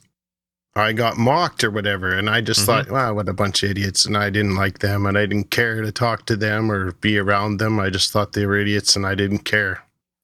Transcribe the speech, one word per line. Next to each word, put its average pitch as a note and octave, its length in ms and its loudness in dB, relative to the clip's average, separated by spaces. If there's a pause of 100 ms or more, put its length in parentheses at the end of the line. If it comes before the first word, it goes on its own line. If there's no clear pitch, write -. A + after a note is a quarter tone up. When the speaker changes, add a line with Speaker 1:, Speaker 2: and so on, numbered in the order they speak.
(760)
Speaker 1:
I A2 180 2
got A2+ 240 0
mocked C#3 460 2
or G#2+ 80 0
whatever, G2 440 -2
and G2+ 140 0
I A2+ 120 0
just G#2+ 200 0
Speaker 2:
Mm-hmm. G#2 60 0
Speaker 1:
thought, G#2+ 240 2
"Wow, B2 240 0
what G2+ 140 -2
a F#2 40 -2
bunch G2 300 -2
of G2+ 80 0
idiots," G2 340 -2
and G#2+ 100 -2
I G2+ 140 0
didn't G2+ 260 0
like G2 240 -2
them, G2+ 280 0
and G2 100 2
I G#2 80 2
didn't G2 240 -2
care A2+ 320 0
to G#2+ 100 -4
talk A2+ 360 -2
to A#2 80 0
them G#2+ 360 0
or F#2+ 220 -2
be G#2+ 240 0
around G2+ 400 0
them. A2 220 0
I G2 100 0
just F#2+ 220 -2
thought G#2 220 0
they G2+ 120 0
were G2+ 120 2
idiots, G#2 380 0
and G2 120 -2
I G2 80 -2
didn't G2+ 240 0
care. G2 440 -2 (400)